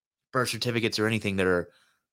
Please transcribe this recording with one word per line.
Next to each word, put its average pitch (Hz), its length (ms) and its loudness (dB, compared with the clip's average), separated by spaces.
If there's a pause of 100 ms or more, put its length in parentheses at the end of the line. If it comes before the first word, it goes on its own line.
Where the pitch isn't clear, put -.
(320)
birth 123 160 0
certificates 113 500 -2
or 107 80 2
anything 107 300 0
that 95 100 2
are 87 220 2 (440)